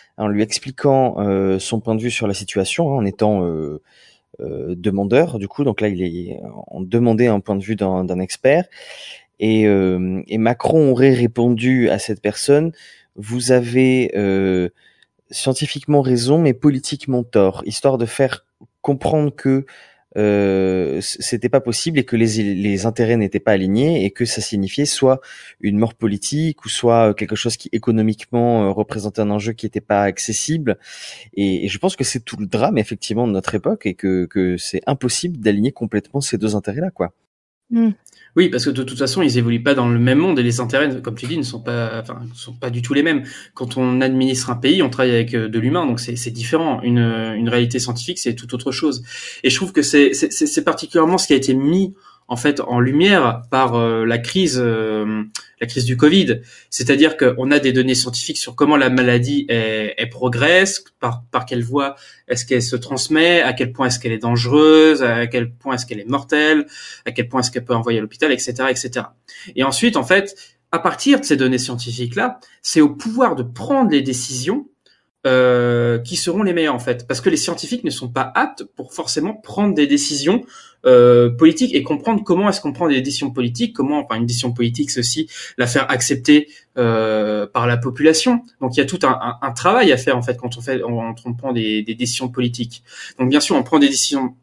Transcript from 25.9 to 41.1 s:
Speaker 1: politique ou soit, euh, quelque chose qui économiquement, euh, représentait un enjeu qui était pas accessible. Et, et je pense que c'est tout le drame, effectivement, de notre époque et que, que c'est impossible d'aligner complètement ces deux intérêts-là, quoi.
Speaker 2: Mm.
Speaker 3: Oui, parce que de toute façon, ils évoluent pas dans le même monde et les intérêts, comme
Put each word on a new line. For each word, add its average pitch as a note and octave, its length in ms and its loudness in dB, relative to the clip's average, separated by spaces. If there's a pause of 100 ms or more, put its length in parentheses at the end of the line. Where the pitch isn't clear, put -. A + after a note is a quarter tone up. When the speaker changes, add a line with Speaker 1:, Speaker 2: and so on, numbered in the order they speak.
Speaker 1:
politique C#3+ 680 -4
ou A2+ 40 -12
soit, A#2 400 4
euh, G#2 40 2
quelque G#2+ 220 -4
chose A#2 220 -4
qui - 140 -14
économiquement, A2 920 0
euh, G2 60 2
représentait G#2 500 -4
un G#2 100 0
enjeu G#2 220 -2
qui A2+ 120 -10
était G#2+ 160 -6
pas G2+ 220 2
accessible. A#2 720 -2 (560)
Et, G2 320 -2
et - 20 -2
je - 120 -6
pense - 160 -2
que - 80 -4
c'est A#2+ 200 -6
tout - 140 -14
le G#2+ 80 -6
drame, B2 320 0
effectivement, A2+ 500 -2
de G#2+ 40 -2
notre F#2+ 240 -4
époque D#3 320 -2
et F#2 80 -4
que, F#2 300 -2
que F#2 320 -2
c'est - 280 -8
impossible C#3 540 -4
d'aligner G#2+ 320 0
complètement A2 500 -6
ces A#2 160 -6
deux G#2+ 180 -2
intérêts-là, B2+ 360 -4
quoi. F2 200 -6 (600)
Speaker 2:
Mm. A3+ 180 2 (460)
Speaker 3:
Oui, E3+ 140 4
parce B2 160 -2
que C#3+ 60 0
de B2 100 -4
toute - 160 -8
façon, C#3+ 240 -2
ils B2+ 160 2
évoluent A#2 240 0
pas C#3 140 2
dans B2 120 0
le A#2 120 2
même B2+ 180 4
monde E3+ 220 2
et A#2+ 40 2
les A#2+ 160 0
intérêts, C3 440 0
comme A2+ 100 -8